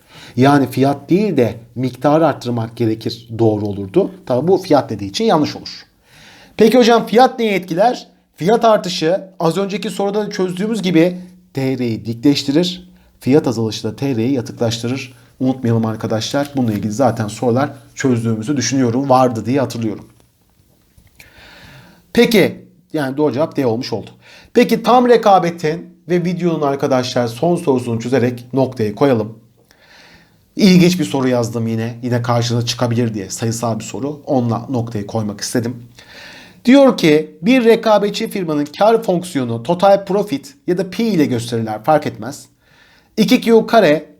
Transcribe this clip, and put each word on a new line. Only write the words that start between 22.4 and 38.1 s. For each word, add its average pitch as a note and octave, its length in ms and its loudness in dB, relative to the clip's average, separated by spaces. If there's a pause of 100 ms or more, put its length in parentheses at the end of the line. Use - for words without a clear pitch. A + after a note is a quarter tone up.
yani C3+ 240 -4
doğru D3 160 0
cevap D3 240 -4
D C#3 100 -2
olmuş A#2 260 -4
oldu. G2+ 180 -8 (440)
Peki A#3 280 4
tam B3 260 4
rekabetin F3+ 880 2 (120)
ve F3 160 0
videonun E3+ 380 -2
arkadaşlar C3 640 0
son E3 300 -2
sorusunu A#2 440 -2
çözerek B2 520 -2
noktayı B2+ 420 -2
koyalım. A#2 440 0 (1200)
İlginç F3+ 440 6
bir D3+ 40 -2
soru C3 240 -2
yazdım A#2 380 -2
yine. A2+ 360 -4
Yine A#2+ 200 -2
karşınıza A#2+ 440 0
çıkabilir A#2+ 480 -2
diye F#2+ 160 -8
sayısal A2+ 480 -4
bir G2 60 -12
soru. C#3+ 420 -10
Onunla A#2+ 440 -2
noktayı A2 360 -6
koymak G#2 340 -6
istedim. A#2+ 420 -4 (840)
Diyor C4+ 300 8
ki D#3 460 2
bir B3 220 4
rekabetçi A3 640 2